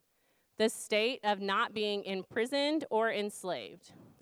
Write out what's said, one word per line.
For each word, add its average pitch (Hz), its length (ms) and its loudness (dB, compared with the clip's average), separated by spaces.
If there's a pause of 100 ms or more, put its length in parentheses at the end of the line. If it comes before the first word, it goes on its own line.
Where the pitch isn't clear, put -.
(560)
the 220 140 4
state 226 520 0
of 208 180 2
not 202 340 2
being 208 300 0
imprisoned 277 840 0
or 220 220 2
enslaved, 180 800 -6 (300)